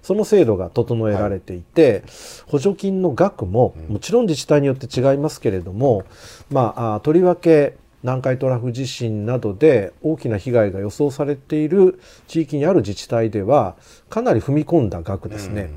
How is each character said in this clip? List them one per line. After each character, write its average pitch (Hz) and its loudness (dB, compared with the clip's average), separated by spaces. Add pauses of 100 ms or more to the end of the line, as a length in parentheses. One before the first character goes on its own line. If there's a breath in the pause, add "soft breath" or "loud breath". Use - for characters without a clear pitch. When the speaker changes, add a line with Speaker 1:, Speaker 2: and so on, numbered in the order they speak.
Speaker 1:
そ 160 -2
の 208 0
制 196 4
度 110 2
が 92 -6
整 113 -2
え 104 0
ら 104 -2
れ 95 -4
て - -14
い 90 -12
て、 143 4
Speaker 2:
は 98 0
い。 85 -10 (420 loud breath)
Speaker 1:
補 147 -2
助 190 0
金 190 -4
の 175 0
額 165 -2
も、 101 0 (160)
Speaker 2:
う - -4
ん。 104 -4
Speaker 1:
も 104 -4
ち - -8
ろ 240 4
ん 233 0
自 151 -2
治 - -12
体 147 4
に 139 0
よ 135 0
っ 131 -6
て 131 -12
違 127 -4 (120)
い - -4
ま 143 -2
す - -14
け 123 0
れ 95 -4
ど 85 -12
も、 110 0 (440 loud breath)
ま 127 0
あ、 117 -4
あ 107 -4
ー、 - -4
と 151 -2
り 175 4
わ 175 4
け 156 4 (280)
南 127 -2
海 131 -2
ト 135 -2
ラ 127 0
フ 120 -4
地 127 -6
震 110 -6
な 123 -2
ど 107 -4
で 110 4 (100)
大 156 -2
き 135 -8
な 107 -2
被 117 -6
害 107 2
が 95 -8
予 104 -6
想 147 -2
さ 143 -4
れ 143 -4
て 151 -6
い 151 0
る 185 4 (280 soft breath)
地 160 -2
域 151 -6
に 143 0
あ 180 2
る 190 4
自 101 -2
治 - -16
体 113 0
で 104 -4
は、 107 0 (340 soft breath)
か 220 -4
な 240 0
り 113 2
踏 135 -4
み 139 0
込 165 2
ん 101 -2
だ 87 -8
額 98 -8
で 104 -12
す 95 -12
ね。 98 -8